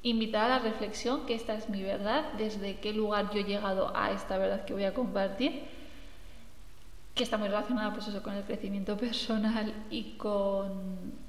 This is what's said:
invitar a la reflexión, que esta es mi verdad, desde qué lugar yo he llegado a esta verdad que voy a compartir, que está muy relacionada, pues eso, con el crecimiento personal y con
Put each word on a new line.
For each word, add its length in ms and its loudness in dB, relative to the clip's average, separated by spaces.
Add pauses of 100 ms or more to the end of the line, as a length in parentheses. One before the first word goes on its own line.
invitar 480 4
a 60 6
la 20 4
reflexión, 680 0
que 80 0
esta 200 -2
es 140 -4
mi 140 -2
verdad, 520 0
desde 460 -2
qué 120 -2
lugar 400 2
yo 80 2
he 40 0
llegado 520 2
a 160 2
esta 260 -2
verdad 260 2
que 100 -4
voy 100 0
a 100 2
compartir, 680 0 (1500)
que 80 2
está 160 2
muy 100 2
relacionada, 460 2
pues 140 -4
eso, 140 -4
con 120 -4
el 100 -2
crecimiento 520 -2
personal 760 2 (180)
y 280 -4
con 960 0 (140)